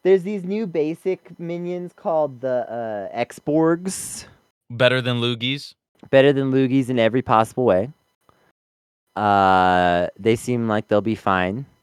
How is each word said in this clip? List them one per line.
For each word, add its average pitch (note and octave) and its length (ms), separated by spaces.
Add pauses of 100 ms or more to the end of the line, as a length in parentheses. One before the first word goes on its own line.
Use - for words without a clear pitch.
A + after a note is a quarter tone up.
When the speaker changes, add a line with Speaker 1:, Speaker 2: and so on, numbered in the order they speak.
Speaker 1:
there's F#3 220
these G3 200
new G#3 220
basic E3+ 720
minions F3 540
called D3+ 480
the, B2+ 280
uh, A2 460
X-Borgs. D#3+ 1080 (440)
Speaker 2:
Better B2 300
than A#2+ 200
Loogies? B2 540 (360)
Speaker 1:
Better C3+ 220
than C3+ 200
Loogies C3 380
in B2+ 80
every A2+ 240
possible A2+ 420
way. G#2+ 260 (1300)
Uh, F#2 880 (120)
they A2+ 180
seem A#2 320
like G#2+ 200
they'll G#2 140
be A2 120
fine. G2 500 (180)